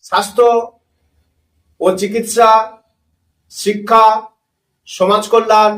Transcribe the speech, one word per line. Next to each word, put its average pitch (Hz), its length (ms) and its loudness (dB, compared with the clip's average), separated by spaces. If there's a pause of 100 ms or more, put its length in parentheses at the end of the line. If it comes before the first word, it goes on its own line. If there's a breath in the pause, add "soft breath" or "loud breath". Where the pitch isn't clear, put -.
স্বাস্থ্য 202 380 -2 (1400)
ও - 20 0 (140)
চিকিৎসা, 220 520 0 (1080)
শিক্ষা, 208 440 0 (920)
সমাজ 208 340 0
কল্যাণ 214 460 2